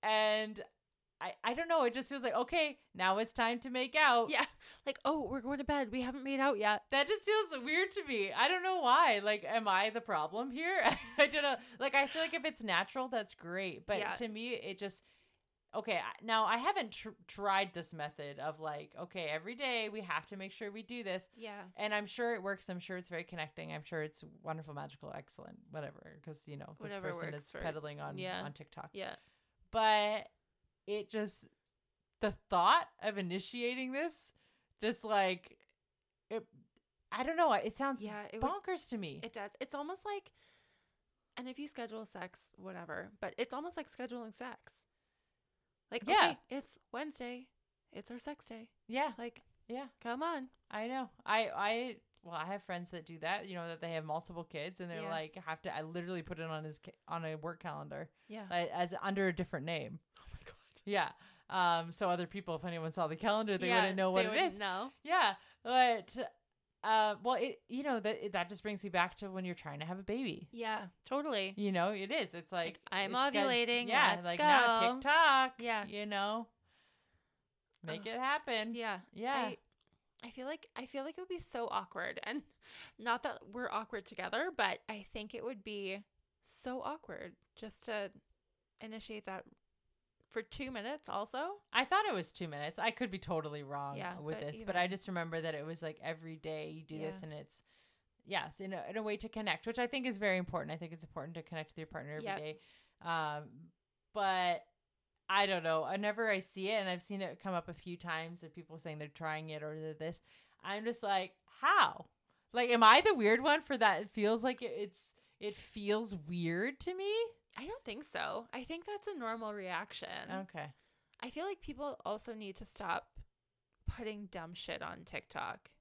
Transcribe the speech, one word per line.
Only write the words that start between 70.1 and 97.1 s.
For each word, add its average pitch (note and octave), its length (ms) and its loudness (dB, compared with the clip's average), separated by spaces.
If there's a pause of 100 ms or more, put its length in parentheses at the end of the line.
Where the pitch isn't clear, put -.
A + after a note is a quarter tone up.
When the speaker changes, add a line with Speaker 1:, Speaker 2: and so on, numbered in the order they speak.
Speaker 2:
Yeah, A3 360 -4 (180)
totally. B3 520 0
Speaker 1:
You G3+ 140 2
know, F#3 200 4
it G3 200 -4
is. C#4 220 0
It's E3+ 180 -10
like, F3 140 0
Speaker 2:
Like, E3+ 140 -6 (120)
"I'm G3 200 0
Speaker 1:
it's B3 80 2
sched-, C4+ 140 4
Speaker 2:
ovulating, A#3+ 540 4
Speaker 1:
yeah, B3 280 6
Speaker 2:
let's F3 100 -6
Speaker 1:
like, F3 140 0
now B3+ 400 8
Speaker 2:
go." A#3 160 4
Speaker 1:
TikTok, C4+ 680 6
Speaker 2:
Yeah. A3+ 240 -2
Speaker 1:
you G#3 200 -6
know, G#3 420 -2 (1400)
make E3 180 -6
Speaker 2:
Ugh. G3+ 60 -8
Speaker 1:
it A3+ 120 -4
happen. B3+ 560 0
Speaker 2:
Yeah. A3 240 -2 (140)
Speaker 1:
Yeah. A#3+ 220 -2
Speaker 2:
I, A#3+ 220 0 (640)
I A#3 80 -10
feel B3+ 160 -10
like, D#4 280 -8
I B3+ 100 -10
feel C4+ 180 -6
like D#4 140 -8
it F#4 40 -10
would F#4 80 -12
be F4+ 100 -4
so A#3 300 -4
awkward. - 540 -4
And C4+ 180 -4 (300)
<laughs> - 280 -18
not A#3+ 240 -2
that - 160 -4 (120)
we're B3 200 -4
awkward A3+ 340 -4
together, A3 500 -2
but G3+ 240 2 (100)
I G#3+ 240 -10
think G#3+ 200 -10
it A#3 100 -8
would A3+ 200 -8
be G3+ 400 -6 (600)
so B3+ 180 -6
awkward C4+ 520 -8 (220)
just - 300 -14
to G#3 260 -4 (680)
initiate A3 440 -12
that F#3+ 180 -8 (880)
for A3+ 120 -2
two C4 280 -8
minutes B3+ 380 -6
also. A3 300 -4 (340)
Speaker 1:
I B3+ 120 6
thought G4+ 200 4
it F4+ 80 2
was F3+ 180 -2
two - 160 -8
minutes. D3 300 -6
I A3 140 2
could A3+ 180 -2
be F#3+ 80 -6
totally D3+ 460 -2
wrong C#3 340 -4
Speaker 2:
Yeah, - 220 -6
Speaker 1:
with D3+ 200 -4
Speaker 2:
but D3 120 -6
Speaker 1:
this, A3 120 -8
but G3 120 0
I F3+ 60 6
Speaker 2:
even F3+ 100 4
Speaker 1:
just F#3+ 160 -6
remember E3 340 -2
that D#3+ 140 -2
it D3 100 -6
was, D#3+ 160 -8
like, D#3 220 -6
every D#3+ 320 -6
day D#3 340 -6
you D#3+ 140 -12
do D#3 160 -10
this D#3 200 -6